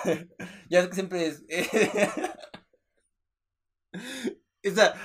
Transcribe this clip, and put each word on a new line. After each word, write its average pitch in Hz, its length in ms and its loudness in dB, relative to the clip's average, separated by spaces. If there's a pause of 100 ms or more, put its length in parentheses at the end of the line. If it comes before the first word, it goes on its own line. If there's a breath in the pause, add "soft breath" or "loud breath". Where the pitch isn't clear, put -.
<laughs> - 680 -6
Ya 175 100 6
es 180 80 2
que 180 60 -10
siempre 180 320 -2
es, 151 200 -6
<laughs> - 3250 -6
o 196 80 0
sea, 202 200 6 (100)